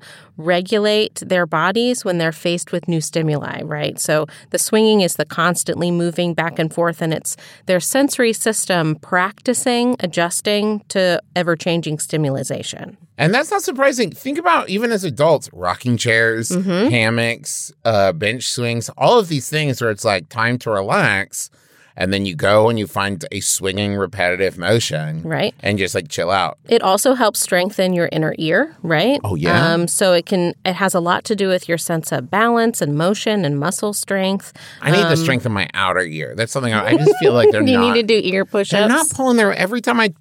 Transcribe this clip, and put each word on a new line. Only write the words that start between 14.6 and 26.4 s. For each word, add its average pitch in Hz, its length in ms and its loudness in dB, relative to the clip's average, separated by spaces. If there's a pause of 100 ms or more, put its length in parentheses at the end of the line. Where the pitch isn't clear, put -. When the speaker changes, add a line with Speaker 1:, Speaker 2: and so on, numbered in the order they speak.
Speaker 2:
even 220 200 0
as 196 140 -2
adults, 143 480 2
rocking 90 460 -2
chairs, 113 500 2
Speaker 1:
Mm-hmm. 185 420 0
Speaker 2:
hammocks, 117 840 -2 (120)
uh, 98 280 2
bench 107 360 -4
swings, 117 480 -4
all 202 220 4
of 190 100 0
these 147 220 -4
things 147 320 -2
where 117 80 2
it's, 104 140 -4
like, 98 260 0
time 120 300 0
to 120 100 -4
relax. 104 800 0 (460)
And 95 180 -2
then 98 100 0
you 92 100 -4
go 107 360 4
and 113 80 0
you 104 80 -2
find 98 440 -4
a 98 100 -8
swinging, 98 540 -2
repetitive 90 600 0
motion. 82 680 -2
Speaker 1:
Right. 160 380 -4
Speaker 2:
And 104 160 -2
just, 95 180 -2
like, 90 140 -4
chill 87 220 -4
out. 92 260 0 (100)